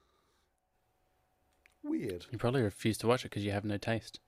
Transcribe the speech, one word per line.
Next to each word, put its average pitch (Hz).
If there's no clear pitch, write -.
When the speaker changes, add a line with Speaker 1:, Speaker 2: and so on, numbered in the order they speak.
Speaker 1:
Weird. 170
Speaker 2:
You 113
probably 123
refuse 104
to -
watch 123
it -
'cause 104
you 101
have 101
no 101
taste. -